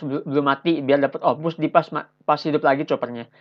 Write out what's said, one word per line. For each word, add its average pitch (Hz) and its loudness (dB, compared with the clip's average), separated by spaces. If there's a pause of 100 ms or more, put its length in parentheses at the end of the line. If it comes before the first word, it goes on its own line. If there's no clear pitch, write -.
bel-, 143 -4
belum 143 0
mati, 147 0
biar 135 4
dapat 139 -2
out 131 2
boost 160 -4
di 151 0
pas 165 4
ma-, 151 -8 (160)
pas 151 0
hidup 151 0
lagi 139 2
choppernya. 120 -6 (100)